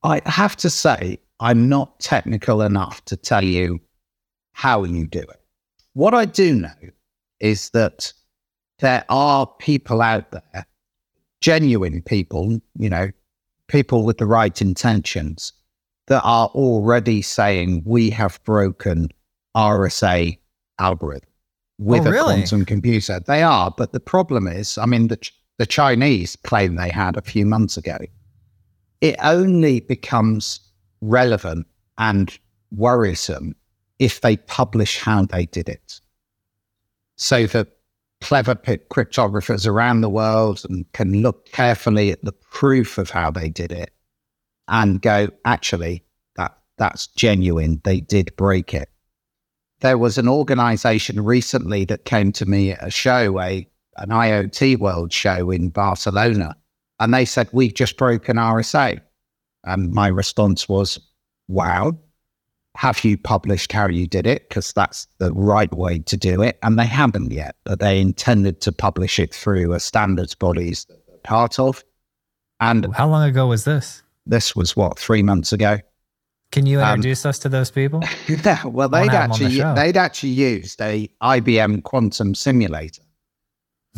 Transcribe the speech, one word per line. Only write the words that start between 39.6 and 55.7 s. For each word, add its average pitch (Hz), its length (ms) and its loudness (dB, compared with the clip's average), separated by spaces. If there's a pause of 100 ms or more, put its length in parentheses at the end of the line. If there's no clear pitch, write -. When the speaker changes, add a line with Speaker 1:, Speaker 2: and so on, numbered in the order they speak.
Speaker 1:
around 113 340 2
the 110 80 0
world 110 600 0
and 90 240 -8
can 101 280 0
look 117 320 -2
carefully 107 580 2
at - 140 -8
the 101 80 -6
proof - 640 0
of 95 140 -6
how 85 200 -2
they 80 200 -6
did 85 200 -8
it 87 200 -10 (800)
and 101 340 2
go, 104 260 2 (160)
"Actually, 85 580 -4 (340)
that, - 200 -8 (220)
that's - 280 -4
genuine. 85 800 2
They 95 160 2
did 95 360 -2
break 95 360 0
it." 71 160 -6 (920)
There 131 180 4
was 113 180 2
an 120 120 2
organization 120 920 2
recently 107 640 0
that - 220 -6
came 101 260 2
to 107 140 -6
me 98 260 2
at - 120 -12
a 90 60 -8
show, 117 480 0
a, 92 300 -6 (300)
an 98 120 -10
I 113 220 4
O 101 140 0
T 131 300 2
World 87 360 -2
show 92 380 -2
in 90 180 0
Barcelona, 101 880 -2 (420)